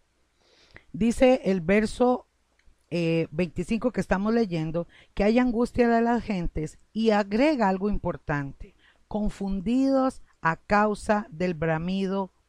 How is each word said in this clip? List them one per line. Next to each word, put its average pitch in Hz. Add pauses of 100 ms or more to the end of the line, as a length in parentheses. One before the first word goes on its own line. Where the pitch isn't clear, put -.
(920)
Dice 240
el 190
verso, 214 (600)
eh, 165
veinticinco 180
que -
estamos 196
leyendo, 170 (260)
que 202
hay 226
angustia 240
de 233
las 233
gentes 170 (140)
y 220
agrega 214
algo 190
importante, 147 (360)
confundidos 220 (200)
a 160
causa 208
del 175
bramido 185 (180)